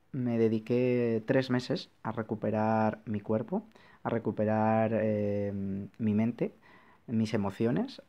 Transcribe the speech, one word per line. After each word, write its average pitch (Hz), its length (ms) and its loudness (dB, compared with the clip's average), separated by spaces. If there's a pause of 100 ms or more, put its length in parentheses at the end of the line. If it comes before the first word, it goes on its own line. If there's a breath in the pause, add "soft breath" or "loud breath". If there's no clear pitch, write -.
(120)
me 123 260 -2
dediqué 113 880 2
tres 131 240 2
meses 123 400 -2 (140)
a 113 80 -4
recuperar 110 960 0
mi 107 160 -4
cuerpo, 110 460 -2 (360 loud breath)
a 123 60 -2
recuperar, 110 840 2
eh, 104 580 0 (460)
mi 107 160 0
mente, 117 400 0 (540 loud breath)
mis 110 260 0
emociones, 117 760 -2